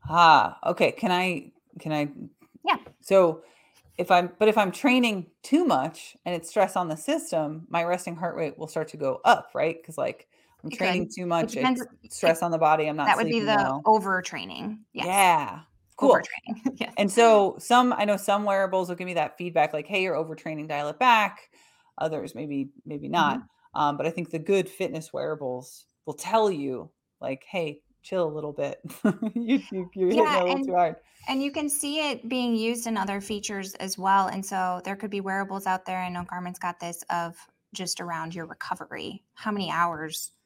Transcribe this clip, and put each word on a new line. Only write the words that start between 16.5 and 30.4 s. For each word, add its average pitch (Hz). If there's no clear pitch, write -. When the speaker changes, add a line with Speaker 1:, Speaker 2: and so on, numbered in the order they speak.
Speaker 2:
<laughs> -
Yes. -
Speaker 1:
And 202
so 214
some, 247
I 208
know 208
some 202
wearables 190
will 180
give 180
me 180
that 151
feedback, 165
like, 151
"Hey, 196
you're 175
overtraining, 156
dial 147
it 151
back." 226
Others, 156
maybe, 139
maybe 147
not. 147
Speaker 2:
Mm-hmm. -
Speaker 1:
Um, 147
but 143
I 170
think 170
the 165
good 190
fitness 160
wearables 139
will 151
tell 220
you, 139
like, 135
"Hey, 156
chill 180
a 151
little 151
bit. 143
<laughs> 202
You, 240
you, 185
you're 185
hitting -
Speaker 2:
Yeah, 196
Speaker 1:
it 185